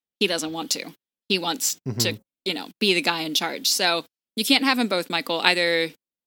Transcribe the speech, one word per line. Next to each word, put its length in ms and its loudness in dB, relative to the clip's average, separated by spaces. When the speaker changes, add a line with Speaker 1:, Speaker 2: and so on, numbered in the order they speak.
Speaker 1:
he 80 4
doesn't 240 -4
want 200 -8
to. 220 -6
He 80 2
wants 380 -4
to, 40 -16
Speaker 2:
Mm-hmm. 260 -2
Speaker 1:
you 80 -4
know, 160 -10
be 140 4
the 80 2
guy 200 0
in 120 -6
charge. 360 -2
So 340 0
you 80 -2
can't 220 4
have 120 2
'em 120 2
both, 200 -2
Michael. 300 -2
Either 520 2